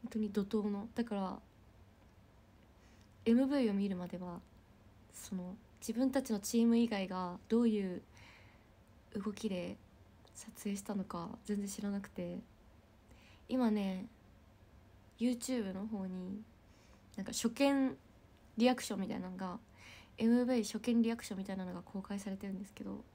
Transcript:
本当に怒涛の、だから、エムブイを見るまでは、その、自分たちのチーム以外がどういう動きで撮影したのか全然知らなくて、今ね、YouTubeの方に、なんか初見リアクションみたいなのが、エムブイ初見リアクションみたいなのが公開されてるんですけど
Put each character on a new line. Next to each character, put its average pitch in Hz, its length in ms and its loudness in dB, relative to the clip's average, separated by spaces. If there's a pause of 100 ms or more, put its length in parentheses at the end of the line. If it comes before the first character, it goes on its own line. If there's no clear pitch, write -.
本 233 80 -10
当 220 80 -4
に 214 140 -2
怒 202 100 0
涛 208 260 0
の、 202 280 -4
だ 233 80 0
か 226 100 -4
ら、 190 240 -4 (1900)
エ 233 100 6
ム 269 120 6
ブ 277 140 4
イ 226 100 6
を - 20 0
見 196 160 2
る 196 60 0
ま 180 140 -6
で 180 100 -8
は、 180 220 -8 (720)
そ - 240 -10
の、 180 200 -8 (240)
自 - 120 -6
分 254 180 2
た 262 120 0
ち 262 100 -2
の 202 80 0
チ - 180 0
ー 233 80 6
ム 233 100 8
以 233 120 6
外 196 180 0
が 180 320 -4 (100)
ど 233 140 4
う 233 60 8
い 190 280 2
う - 60 -10 (1120)
動 208 180 -4
き 208 160 -4
で 185 280 -4 (580)
撮 - 160 -16 (140)
影 202 100 0
し 202 80 -8
た 202 140 -4
の 190 80 -2
か 170 240 -6 (160)
全 208 140 -2
然 202 100 -4
知 202 140 -8
ら 202 80 -2
な 202 100 -2
く 196 100 -12
て、 175 300 -6 (1080)
今 247 220 4
ね、 196 360 0 (1120)
YouTube 240 560 0
の 190 120 -6
方 202 200 -4
に、 185 340 -6 (760)
な 196 60 -6
ん 196 40 -6
か 226 60 -8
初 233 180 0
見 269 460 4 (600)
リ 233 140 6
ア 247 40 4
ク 240 80 -6
シ - 120 -4
ョ - 20 -4
ン 196 40 -2
み 190 80 -2
た - 80 -4
い - 40 -4
な 185 80 -6
の 185 80 -10
が、 185 220 -6 (580)
エ 226 100 2
ム 240 180 6
ブ 247 120 4
イ 220 80 2
初 208 160 -6
見 233 220 4
リ 226 100 4
ア 233 40 -2
ク 233 80 -12
シ - 80 -8
ョ 190 40 -4
ン - 20 -6
み 190 60 -4
た 196 80 -6
い 190 40 -4
な 185 80 -6
の 180 100 -8
が 180 80 -8
公 - 200 -8
開 202 160 -6
さ 196 120 -6
れ 190 60 -4
て 202 100 -8
る 196 60 -6
ん 190 60 -6
で 202 80 -8
す - 60 -20
け - 120 -12
ど 202 200 -8 (100)